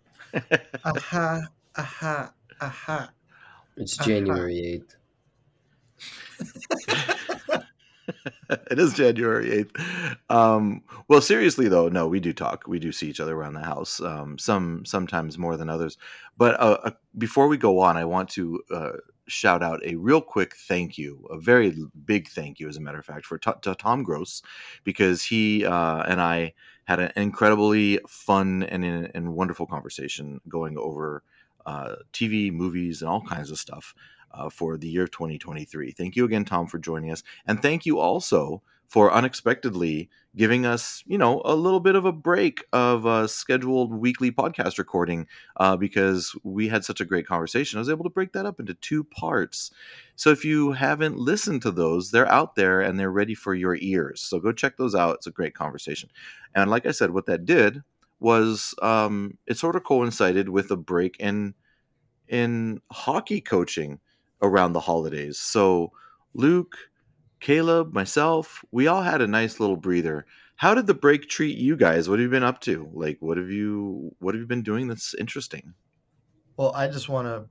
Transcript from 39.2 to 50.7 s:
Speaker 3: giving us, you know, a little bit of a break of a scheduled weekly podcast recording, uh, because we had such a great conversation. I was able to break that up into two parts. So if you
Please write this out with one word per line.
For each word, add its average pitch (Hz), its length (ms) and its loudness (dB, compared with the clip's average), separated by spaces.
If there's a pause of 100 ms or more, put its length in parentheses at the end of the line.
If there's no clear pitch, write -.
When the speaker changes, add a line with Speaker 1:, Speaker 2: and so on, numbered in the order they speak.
Speaker 3:
giving 117 300 2
us, - 420 -4
you 196 100 -2
know, 131 260 4
a 151 120 2
little 180 240 2
bit 190 160 4
of 190 100 2
a 185 60 2
break 170 600 0
of 120 340 2
a 113 220 2
scheduled 127 640 0
weekly 123 380 0
podcast 120 460 -2
recording, 87 500 -2 (280)
uh, 95 200 4
because 95 680 0
we 107 240 -4
had 107 180 -2
such 104 160 -6
a 92 40 -4
great 87 200 -2
conversation. 92 520 -2
I 110 40 -4
was 127 80 -4
able 156 140 -4
to 175 60 -4
break 190 240 -4
that 196 120 -4
up 202 140 -8
into 98 160 -8
two 151 300 -4
parts. - 680 -4 (440)
So - 140 4
if 151 160 4
you 151 280 2